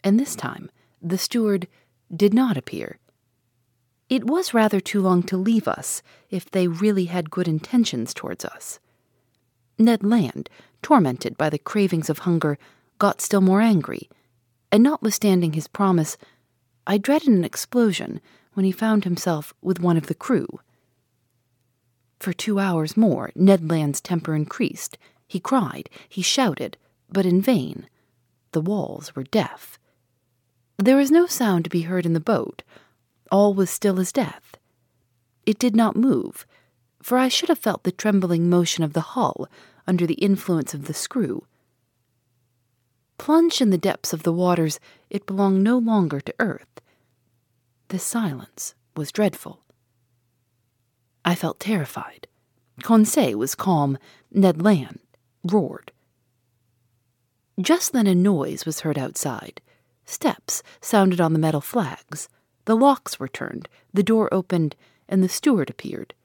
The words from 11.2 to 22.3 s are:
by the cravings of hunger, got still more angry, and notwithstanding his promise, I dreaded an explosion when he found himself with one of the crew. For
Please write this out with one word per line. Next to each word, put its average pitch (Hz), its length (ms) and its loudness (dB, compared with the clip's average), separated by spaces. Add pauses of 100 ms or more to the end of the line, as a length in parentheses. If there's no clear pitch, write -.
by 151 140 0
the 151 80 -4
cravings 180 500 -2
of 151 120 -4
hunger, 156 380 0 (400)
got 202 220 0
still 202 220 0
more 190 180 4
angry, 214 480 0 (640)
and 214 100 6
notwithstanding 202 720 2
his 156 160 -6
promise, 180 480 0 (680)
I 202 120 2
dreaded 285 300 2
an 185 160 4
explosion - 760 -2 (340)
when 190 100 0
he 190 80 2
found 214 320 0
himself 170 560 -4
with 180 180 -2
one 170 180 2
of 151 100 0
the - 80 -4
crew. - 320 -2 (1700)
For 180 140 -6